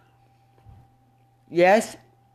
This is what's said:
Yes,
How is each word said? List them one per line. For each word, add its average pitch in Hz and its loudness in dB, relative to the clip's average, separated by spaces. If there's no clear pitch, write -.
Yes, 185 0